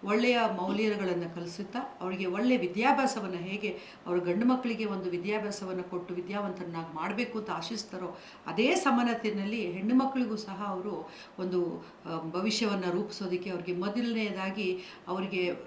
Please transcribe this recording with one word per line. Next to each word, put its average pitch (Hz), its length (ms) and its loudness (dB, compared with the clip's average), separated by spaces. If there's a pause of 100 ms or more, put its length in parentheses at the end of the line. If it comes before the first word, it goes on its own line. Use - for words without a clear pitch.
ಒಳ್ಳೆಯ 240 340 4 (160)
ಮೌಲ್ಯಗಳನ್ನು 190 800 0
ಕಲಿಸುತ್ತಾ, 190 640 -6
ಅವರಿಗೆ 185 240 -2
ಒಳ್ಳೆಯ 226 320 4
ವಿದ್ಯಾಭ್ಯಾಸವನ್ನ, 208 760 2
ಹೇಗೆ 190 440 -4 (260)
ಅವರು 180 160 2
ಗಂಡು 175 240 2
ಮಕ್ಕಳಿಗೆ 240 400 2
ಒಂದು 185 240 -2
ವಿದ್ಯಾಭ್ಯಾಸವನ್ನ 190 720 -2
ಕೊಟ್ಟು 180 320 -6
ವಿದ್ಯಾವಂತರನ್ನಾಗಿ 175 840 -4
ಮಾಡ್ಬೇಕು 208 440 -2
ಅಂತ 202 100 -8
ಆಶಿಸ್ತಾರೋ, 175 680 -6 (280)
ಅದೇ 226 280 4
ಸಮಾನತೆಯಲ್ಲಿ 226 960 4
ಹೆಣ್ಣು 196 240 2
ಮಕ್ಕಳಿಗೂ 254 400 4
ಸಹ 196 320 -6
ಅವರು 190 440 -4 (280)
ಒಂದು, 175 400 0
ಆ, - 420 -8
ಭವಿಷ್ಯವನ್ನ 185 720 2
ರೂಪಿಸೋದಕ್ಕೆ 185 580 -2
ಅವ್ರಿಗೆ 175 240 -2
ಮೊದಲನೆಯದಾಗಿ 202 1080 0 (240)
ಅವರಿಗೆ 185 440 0 (160)